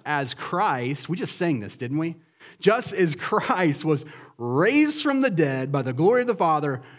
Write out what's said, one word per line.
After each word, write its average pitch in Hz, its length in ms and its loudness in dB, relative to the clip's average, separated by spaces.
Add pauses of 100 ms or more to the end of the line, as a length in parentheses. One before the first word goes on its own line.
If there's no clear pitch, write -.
as 139 280 -2
Christ," 143 760 -4
we 180 80 -4
just 226 200 -8
sang 165 220 0
this, 101 160 -12
didn't 127 220 -6
we? 165 200 -4 (420)
"Just 220 340 2
as 180 220 2
Christ 185 680 0
was 151 220 0 (320)
raised 233 640 2
from 277 200 2
the 262 100 2
dead 139 400 0
by 139 100 0
the 127 120 -4
glory 202 280 4
of 240 60 -2
the 226 80 0
Father, 151 480 0 (160)